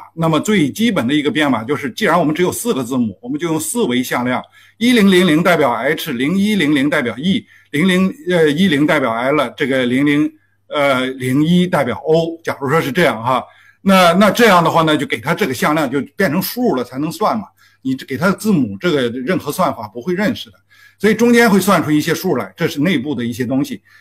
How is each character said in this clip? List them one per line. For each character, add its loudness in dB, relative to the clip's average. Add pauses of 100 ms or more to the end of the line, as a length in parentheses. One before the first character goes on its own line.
(160)
那 -2
么 2
最 2
基 0
本 -2
的 0
一 0
个 0
编 0
码 0
就 -4
是， -6
既 -4
然 2
我 2
们 0
只 0
有 0
四 -4
个 -2
字 -4
母， -2
我 -14
们 -4
就 -6
用 -2
四 -4
为 0
向 -4
量， -4 (360)
一 2
零 4
零 4
零 2
代 2
表 2
H， -4
零 -2
一 2
零 2
零 2
代 0
表 -4
E， -2 (260)
零 0
零， 2 (180)
呃， 4
一 2
零 2
代 2
表 0
L， 0
这 -4
个 0
零 0
零， 0 (360)
呃， 0
零 -2
一 2
代 0
表 -6
O。 -2
假 -6
如 -4
说 2
是 -4
这 0
样 0
哈， -2 (380)
那， 4
那 4
这 2
样 6
的 0
话 2
呢， 0
就 -2
给 -6
它 -4
这 -2
个 -2
向 0
量 -2
就 -2 (160)
变 0
成 -2
数 -2
了 -2
才 -10
能 -4
算 -2
嘛。 -8 (380)
你 -2
这 -12
给 -8
它 0
字 -2
母 0
这 0
个 0
任 -4
何 -8
算 0
法 -12
不 -14
会 -4
认 -2
识 -14
的， -20 (420)
所 2
以 4
中 2
间 6
会 4
算 2
出 -2
一 2
些 0
数 -2
来， -6
这 -2
是 -4
内 0
部 -6
的 -6
一 -4
些 -6
东 -2
西。 -8 (180)